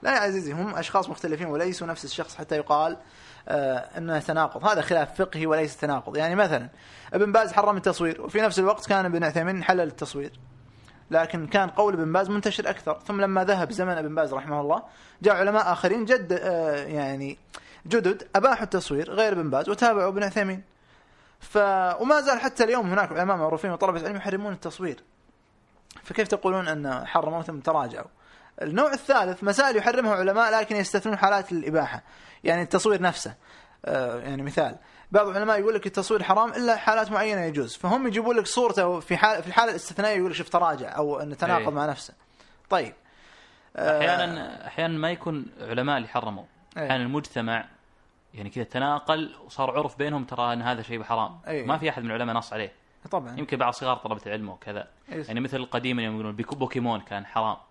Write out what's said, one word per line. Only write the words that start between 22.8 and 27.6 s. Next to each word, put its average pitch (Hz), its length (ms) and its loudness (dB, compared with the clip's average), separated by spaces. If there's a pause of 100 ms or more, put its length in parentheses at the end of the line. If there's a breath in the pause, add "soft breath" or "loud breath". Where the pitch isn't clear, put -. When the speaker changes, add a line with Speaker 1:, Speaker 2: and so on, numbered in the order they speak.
Speaker 1:
هناك 185 220 2
علماء 180 240 2
معروفين 160 340 0
وطلبة 170 360 0
علم 202 100 -4
يحرمون 196 360 -4
التصوير، 170 480 -8 (1000)
فكيف - 260 -2
تقولون 190 400 0
أن 143 380 -4
حرموا 165 360 0
ثم 160 180 -10